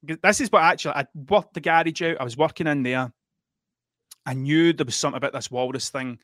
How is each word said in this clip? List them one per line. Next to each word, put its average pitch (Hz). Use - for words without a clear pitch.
g-, 156
this 208
is 254
what 185
actually, 165
I 139
worked 180
the 170
garage 165
out. 165
I -
was 120
working 156
in 143
there. 127
I 135
knew 151
there 160
was 123
something 139
about 139
this 127
Walrus 127
thing. 127